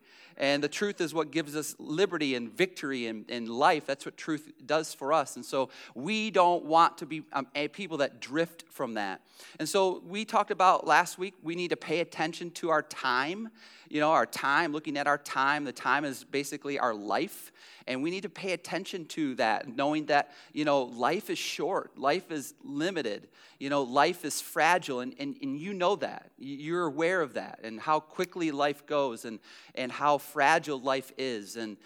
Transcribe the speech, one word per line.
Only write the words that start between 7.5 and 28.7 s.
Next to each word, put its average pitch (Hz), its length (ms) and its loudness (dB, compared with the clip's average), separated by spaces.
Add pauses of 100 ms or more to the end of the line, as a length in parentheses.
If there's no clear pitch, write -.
a 147 140 -2
people 165 280 -8
that 127 240 0
drift 160 480 -4
from 123 240 -6
that. 101 280 -6 (380)
And 156 80 -4
so 190 400 2
we 202 180 -6
talked 208 260 0
about 180 340 4
last 160 320 4
week, 190 240 -6
we 165 140 -6
need 180 140 -4
to 160 60 2
pay 165 260 -2
attention 160 500 -6
to - 180 -6
our 151 140 4
time. 151 640 -2 (400)
You 147 100 -2
know, 151 120 4
our 131 160 6
time, 147 440 2
looking 156 240 -4
at 143 120 0
our 147 100 6
time. 143 480 0
The 127 60 -6
time 139 340 2
is 135 180 -6
basically 143 540 -4
our 120 160 2
life. 104 580 -2 (360)
And 131 160 -2
we 165 80 0
need 190 100 -4
to 196 80 -8
pay 185 220 -6
attention 180 560 -6
to 147 280 -2
that, 110 400 2
knowing 147 320 0
that, 143 240 2 (220)
you 151 100 -2
know, 143 200 4
life 123 480 -2
is 160 80 -4
short, - 580 -4
life 151 340 0
is 147 220 -6 (100)
limited, 143 680 -4 (280)
you 139 140 -6
know, 143 100 2
life 143 440 4
is 143 140 -4
fragile, 160 600 2
and, 127 180 -6
and, 143 240 -6
and 139 180 -4
you 196 140 -6
know 185 220 2
that. 110 340 -6 (100)
Y-, 127 60 -14 (140)
you're 170 260 -2
aware 165 340 0
of 131 140 -2
that, 101 300 -8
and 110 160 -10
how 156 200 2
quickly 175 520 -4
life 143 340 0